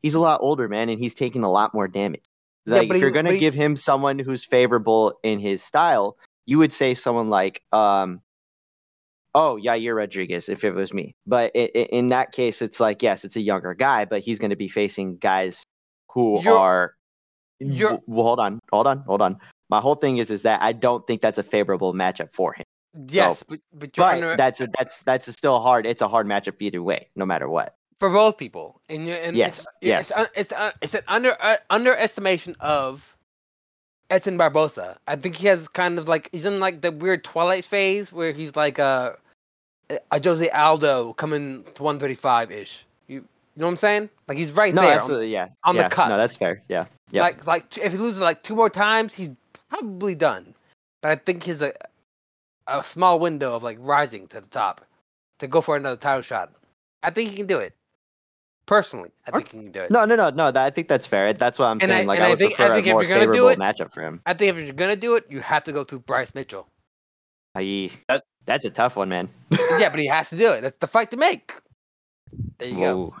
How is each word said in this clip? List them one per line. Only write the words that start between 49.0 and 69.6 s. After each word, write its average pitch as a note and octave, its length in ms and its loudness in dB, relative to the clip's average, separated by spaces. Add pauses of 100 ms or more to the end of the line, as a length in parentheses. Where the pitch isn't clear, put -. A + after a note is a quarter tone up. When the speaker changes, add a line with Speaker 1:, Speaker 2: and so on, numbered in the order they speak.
Speaker 2:
he's F3+ 160 -10 (400)
probably G3+ 460 -6
done. C3+ 380 -2 (480)
But D3+ 100 0
I D#3 40 2
think E3+ 280 -4
he's E3 180 -6
a, C#3+ 120 -4 (920)
a C3+ 160 -6
small F3 360 2
window D3 340 -2
of, A#2 100 -6
like, A2+ 160 -10
rising B2+ 500 -2
to A2 120 -18
the G2+ 60 -20
top - 380 -6 (540)
to C#3 80 -10
go D3+ 140 2
for D#3 160 -2
another C#3 180 -6
title C3+ 280 -2
shot. F#2+ 280 -8 (520)
I E3+ 80 -2
think A3 180 -4
he G3 80 -14
can G3+ 100 -8
do F3+ 120 0
it. F#2+ 140 -8 (920)
Personally, B2+ 460 0 (160)
I - 40 -10
Speaker 1:
Okay. - 80 -2
Speaker 2:
think - 120 -12
he - 80 -18
can G#2+ 140 -18
do F#3+ 80 -8
it. F3+ 100 -2
Speaker 1:
No, A3+ 140 6
no, A3+ 100 4
no, G3 140 4
no. D3 200 2
That, C3 160 2
I C#3 40 2
think E3 180 -6
that's C3 180 2
fair. G2+ 280 2
That's A#2+ 260 0
why C3 80 4
I'm A2 140 0
Speaker 2:
And F#3+ 100 2
I, F#3 60 4
Speaker 1:
saying, F#3 100 0
like, G2 120 2
Speaker 2:
and F3+ 40 6
Speaker 1:
I F3+ 40 6
Speaker 2:
I - 20 6
Speaker 1:
would E3+ 100 4
Speaker 2:
think, G#3 140 2
I - 20 -8
Speaker 1:
prefer - 160 4
a A3 40 4
Speaker 2:
think G#3+ 120 2
if A3+ 60 4
Speaker 1:
more A3 100 4
Speaker 2:
you're E3+ 60 -2
gonna - 160 6
do - 60 4
Speaker 1:
favorable - 180 8
Speaker 2:
it, - 100 4
Speaker 1:
matchup G2 320 -2
for - 100 -12
him. D#2+ 240 -10
Speaker 2:
I F3+ 80 -2
think F#3 240 0
if D#3+ 60 -10
you're C#3 100 -14
gonna F#3 220 0
do A#3 220 0
it, A3+ 120 -4
you C3+ 120 -10
have - 240 -2
to D3+ 80 -8
go C#3+ 100 -4
through C3 160 -12
Bryce B2+ 340 -4
Mitchell. B2+ 320 -12 (920)
Speaker 1:
Aye. G2 340 -4 (180)
Speaker 3:
That C3+ 160 0 (220)
Speaker 1:
That's C3 180 0
a A2 60 -4
tough B2 260 0
one, F#2+ 140 -2
man. F2+ 180 -4 (240)
<laughs> F#3 80 2 (200)